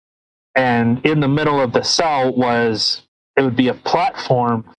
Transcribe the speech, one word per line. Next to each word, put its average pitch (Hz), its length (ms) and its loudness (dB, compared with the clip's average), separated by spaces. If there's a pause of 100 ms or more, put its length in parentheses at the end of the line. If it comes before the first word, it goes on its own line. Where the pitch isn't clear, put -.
(560)
and 120 500 2
in 151 140 2
the 139 80 2
middle 147 320 0
of 123 140 0
the 120 100 0
cell 139 500 0
was, 117 680 -2 (340)
it 139 40 2
would 127 140 0
be 127 140 2
a 120 40 0
platform 123 920 -2 (140)